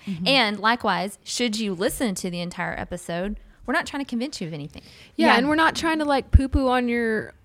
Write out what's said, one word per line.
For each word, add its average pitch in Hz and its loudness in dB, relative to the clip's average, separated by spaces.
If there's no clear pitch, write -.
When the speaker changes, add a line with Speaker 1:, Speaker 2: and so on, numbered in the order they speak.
Speaker 1:
Mm-hmm. 180 -6
Speaker 2:
And 220 2
likewise, 208 0
should 240 -2
you 202 -2
listen 214 -2
to 185 -6
the 175 -6
entire 175 -6
episode, 175 -6
we're 247 -2
not 320 -2
trying 277 -6
to - -12
convince 247 -6
you 185 -8
of 160 -10
anything. 147 -14
Speaker 3:
Yeah, 320 4
Speaker 1:
Yeah. 240 8
Speaker 3:
and 262 2
we're 302 2
not 320 4
trying 320 0
to, 311 -2
like, 277 0
poo-poo 269 6
on 247 2
your 226 -2